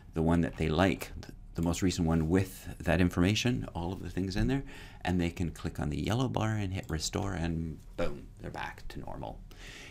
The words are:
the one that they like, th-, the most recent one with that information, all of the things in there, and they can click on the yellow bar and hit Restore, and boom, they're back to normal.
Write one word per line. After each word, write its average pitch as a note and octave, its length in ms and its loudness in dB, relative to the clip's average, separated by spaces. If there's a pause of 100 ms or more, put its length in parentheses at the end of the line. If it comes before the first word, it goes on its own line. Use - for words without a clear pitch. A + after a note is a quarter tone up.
(140)
the D#2+ 80 2
one E2 200 6
that - 160 0
they D#2 100 2
like, D#2+ 420 2 (120)
th-, - 120 -14 (200)
the E2+ 80 -2
most E2 200 2
recent F2+ 240 4
one D#2+ 220 4
with F#2+ 400 2 (100)
that E2 220 4
information, G#2 760 4
all E2+ 180 -2
of E2 100 -6
the F2 80 -6
things F#2 260 -2
in G#2+ 100 4
there, C3+ 160 2 (380)
and F2+ 200 2
they E2+ 100 2
can E2+ 200 -2
click - 300 -6
on D2 100 0
the C#2+ 100 0
yellow A2 280 2
bar A2 220 2
and G2+ 240 0
hit F#2 140 -2
Restore, F#2+ 440 0
and E2 460 -2 (180)
boom, - 300 0 (140)
they're E2 100 -8
back - 380 -8
to - 120 -8
normal. - 400 -8 (500)